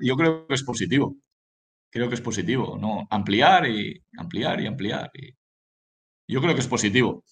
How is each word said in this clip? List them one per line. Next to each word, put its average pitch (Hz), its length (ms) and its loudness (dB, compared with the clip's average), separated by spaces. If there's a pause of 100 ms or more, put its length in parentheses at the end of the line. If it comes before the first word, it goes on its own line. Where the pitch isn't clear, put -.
yo 127 140 2
creo 160 300 2
que 143 80 -2
es 131 100 -2
positivo. 117 520 0 (760)
Creo 117 160 -2
que 120 60 -2
es 117 60 -6
positivo, 101 600 -2
¿no? 101 300 -4
Ampliar 120 580 4
y 104 320 -4 (160)
ampliar 170 440 -4
y - 60 -2
ampliar. - 480 -6
Y... - 180 -16 (960)
yo 120 120 0
creo 160 140 2
que 135 60 2
es 117 80 -2
positivo. 107 640 2